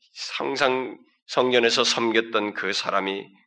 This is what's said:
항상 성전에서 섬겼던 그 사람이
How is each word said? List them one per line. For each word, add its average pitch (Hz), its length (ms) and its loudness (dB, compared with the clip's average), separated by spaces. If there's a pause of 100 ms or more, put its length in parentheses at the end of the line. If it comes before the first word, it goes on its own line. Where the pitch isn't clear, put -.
(380)
항상 131 600 -2 (300)
성전에서 123 560 4
섬겼던 113 680 0
그 95 200 -4
사람이 98 540 -4 (200)